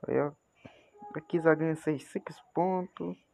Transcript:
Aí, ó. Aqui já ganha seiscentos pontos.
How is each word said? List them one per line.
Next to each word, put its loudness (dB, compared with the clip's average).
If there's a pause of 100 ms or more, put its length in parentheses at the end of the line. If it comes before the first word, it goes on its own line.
Aí, 2
ó. 0 (800)
Aqui -2
já 8
ganha 0
seiscentos -4 (140)
pontos. -2 (180)